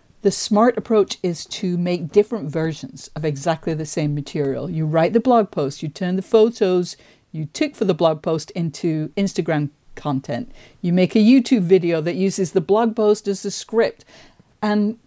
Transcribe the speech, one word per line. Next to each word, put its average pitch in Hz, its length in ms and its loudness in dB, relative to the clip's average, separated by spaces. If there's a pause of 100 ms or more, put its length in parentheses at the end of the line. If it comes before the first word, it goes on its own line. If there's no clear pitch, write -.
(220)
the 202 80 2
smart 220 460 2
approach 208 460 0
is 175 240 -4
to 175 320 -4
make 175 340 -4
different 202 380 2
versions - 680 -6
of 156 80 -8
exactly 160 480 -4
the 156 140 -6
same 147 280 -2
material. 143 560 -4
You 160 140 -2
write 165 300 2
the 226 60 6
blog 233 300 2
post, 143 320 -6
you 160 60 -6
turn 185 280 -4
the 190 60 -4
photos 202 760 2 (360)
you 156 140 -8
took 294 280 -4
for 208 120 -2
the 180 80 2
blog 160 280 0
post 160 280 -4
into 160 680 -4
Instagram 160 540 -2 (240)
content. 139 580 -6 (300)
You 175 100 0
make 180 240 2
a 220 40 6
YouTube 240 420 6
video 170 400 2
that 170 140 -4
uses 190 360 -2
the 185 80 2
blog 220 340 2
post 208 340 2
as 196 180 -6
a 196 40 -6
script. - 540 -2 (560)
And 208 460 0